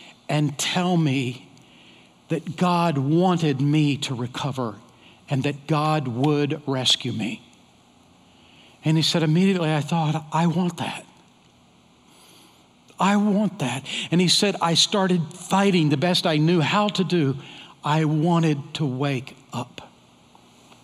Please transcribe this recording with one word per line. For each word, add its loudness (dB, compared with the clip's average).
and -2
tell 0
me 0
that -6
God 2
wanted 2
me 2
to -8
recover -6
and -2
that -6
God 0
would 0
rescue -2
me." -6
And 2
he 4
said, 0
"Immediately 2
I 0
thought, -2
I 2
want -2
that. -10
I 4
want 2
that." -4
And 4
he 4
said, 2
"I 0
started 0
fighting 2
the 2
best 0
I 2
knew 4
how 0
to -2
do. 0
I 2
wanted 0
to -2
wake -4
up." -10